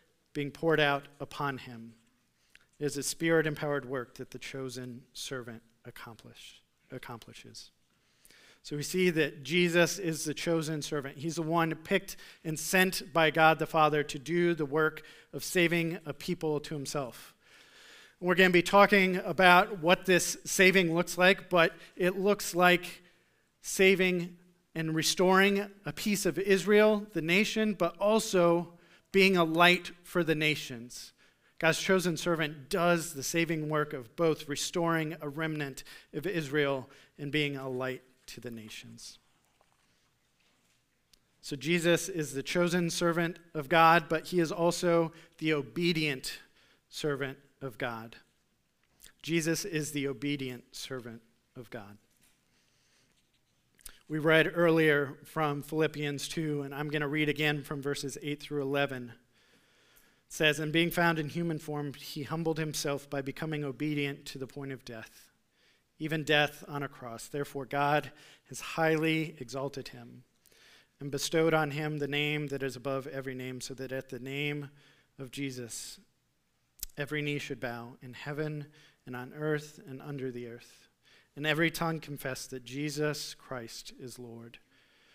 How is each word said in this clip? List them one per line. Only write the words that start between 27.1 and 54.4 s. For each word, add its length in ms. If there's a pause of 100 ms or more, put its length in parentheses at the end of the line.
the 80
nation, 520
but 240
also 760 (380)
being 240
a 80
light 480 (120)
for 200
the 120
nations. 800 (440)
God's 240
chosen 340
servant 540
does 460
the 80
saving 460
work 220
of 240
both 320
restoring 720
a 80
remnant 560 (300)
of 140
Israel 600 (280)
and 140
being 260
a 100
light 360 (240)
to 120
the 100
nations. 720 (2250)
So 160
Jesus 500
is 260
the 80
chosen 480
servant 500 (140)
of 140
God, 400
but 200
he 120
is 140
also 580 (280)
the 140
obedient 840 (480)
servant 500 (240)
of 160
God. 380 (1080)
Jesus 440
is 260
the 160
obedient 640
servant 500 (360)
of 120
God. 280 (2000)
We 100
read 380